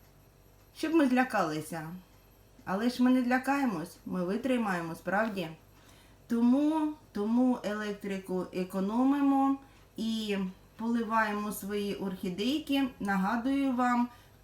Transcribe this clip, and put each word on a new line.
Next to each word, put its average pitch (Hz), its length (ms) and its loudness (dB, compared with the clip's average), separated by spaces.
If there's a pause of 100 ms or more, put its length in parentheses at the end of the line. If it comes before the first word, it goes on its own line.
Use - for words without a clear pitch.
(760)
щоб 311 180 -2
ми 294 140 6
злякалися. 170 800 0 (760)
Але 208 260 0
ж 247 120 0
ми 254 80 6
не 254 120 4
злякаємось, 247 760 0 (100)
ми 185 180 -2
витримаємо, 196 680 -2
справді. 196 540 -2 (800)
Тому, 294 640 2 (200)
тому 240 500 2
електрику 196 880 -4
економимо 269 1040 2 (400)
і 220 400 -2 (400)
поливаємо 220 760 0
свої 202 420 -4
орхідейки. 240 920 -2 (120)
Нагадую 226 720 0
вам, 247 360 2 (360)